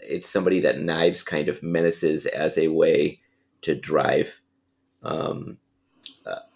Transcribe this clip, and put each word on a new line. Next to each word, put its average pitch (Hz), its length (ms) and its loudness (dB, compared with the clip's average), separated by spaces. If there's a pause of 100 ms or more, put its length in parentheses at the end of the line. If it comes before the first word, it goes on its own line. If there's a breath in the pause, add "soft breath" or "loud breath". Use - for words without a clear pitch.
it's 87 280 -8
somebody 92 320 2
that 65 180 2
Knives 85 440 2
kind 76 240 -2
of - 160 -6
menaces 82 600 0
as - 320 -2
a 80 100 2
way 80 520 2 (420)
to 78 140 -2
drive, 69 680 0 (640)
um, - 540 -6 (680)
uh, - 140 -10 (160)